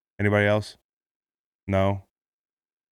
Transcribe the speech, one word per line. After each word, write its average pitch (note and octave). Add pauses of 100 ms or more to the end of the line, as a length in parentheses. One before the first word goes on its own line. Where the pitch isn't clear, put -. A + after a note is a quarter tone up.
(180)
Anybody G#2
else? G#2+ (880)
No? G2 (880)